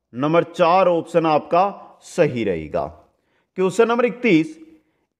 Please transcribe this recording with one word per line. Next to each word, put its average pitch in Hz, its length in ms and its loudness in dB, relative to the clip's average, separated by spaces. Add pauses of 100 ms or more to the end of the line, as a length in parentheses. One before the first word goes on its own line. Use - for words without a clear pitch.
(120)
नंबर 151 320 0
चार 175 440 2
ऑप्शन 165 380 0
आपका 175 760 -2
सही 131 400 -2
रहेगा। 80 400 -4 (760)
क्वेश्चन 190 300 0
नंबर 240 160 0
इकतीस, 196 520 0 (640)